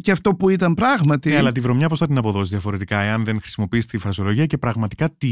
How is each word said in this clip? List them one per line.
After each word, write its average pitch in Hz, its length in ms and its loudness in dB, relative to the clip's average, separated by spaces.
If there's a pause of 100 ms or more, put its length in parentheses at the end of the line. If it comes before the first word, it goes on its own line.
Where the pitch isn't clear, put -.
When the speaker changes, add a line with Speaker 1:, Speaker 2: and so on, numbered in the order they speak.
Speaker 1:
και 202 100 0
αυτό 190 240 2
που 190 140 2
ήταν 180 240 2
πράγματι. 160 560 2
Speaker 2:
Ναι, 147 80 4
αλλά 135 140 4
τη 123 80 -2
βρωμιά 123 300 2
πώς 156 100 -2
θα 165 80 0
την 143 100 2
αποδώσεις 101 320 0
διαφορετικά, 101 520 -4
εάν 110 240 0
δεν 110 160 -2
χρησιμοποιείς 110 440 -2
τη - 120 -6
φρασιολογία 101 480 -2
και 151 120 -2
πραγματικά 120 600 -2
τη 135 140 -2